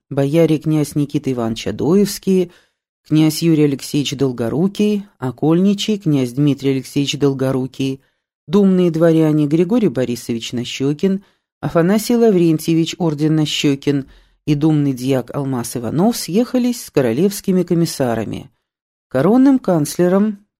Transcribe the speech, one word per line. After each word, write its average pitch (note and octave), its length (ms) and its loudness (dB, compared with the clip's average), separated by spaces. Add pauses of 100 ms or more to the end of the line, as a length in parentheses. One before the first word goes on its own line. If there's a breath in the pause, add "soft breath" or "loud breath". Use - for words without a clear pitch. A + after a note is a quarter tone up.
бояре D3 480 2
князь D#3 380 -2
Никита C#3+ 360 -2
Иванович A2+ 360 -4
Адоевский, F#3 840 0 (560 soft breath)
князь D#3 340 2
Юрий D#3+ 220 2
Алексеевич C#3 520 -2
Долгорукий, C#3+ 880 -2 (120)
окольничий F#3 800 0
князь C3+ 360 0
Дмитрий C3+ 400 0
Алексеевич C3+ 440 -4
Долгорукий, C3+ 840 -2 (460)
думные F#3 440 2
дворяне D#3+ 560 2
Григорий F3+ 400 2
Борисович A#2+ 680 -4
Нащекин, D3 680 -4 (360 soft breath)
Афанасий G3+ 580 0
Лаврентьевич E3+ 840 2
орден D#3 360 0
Нащекин C#3+ 680 -2 (400 soft breath)
и D3+ 100 0
думный D3 380 2
дьяк B2+ 420 -2
Алмаз C3 420 -6
Иванов C#3 400 0
съехались A#3+ 680 -2
с - 60 -20
королевскими F3+ 720 0
комиссарами – C3 880 -2 (560)
коронным B3+ 520 4
канцлером F#3 880 0 (140)